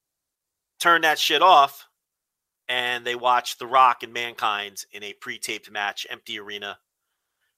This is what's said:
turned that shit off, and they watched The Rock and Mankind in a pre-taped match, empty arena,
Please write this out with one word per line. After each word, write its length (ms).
turned 260
that 120
shit 240
off, 460
and 380
they 100
watched 440
The 60
Rock 380
and 100
Mankind 800
in 120
a 100
pre-taped 580
match, 380
empty 300
arena, 380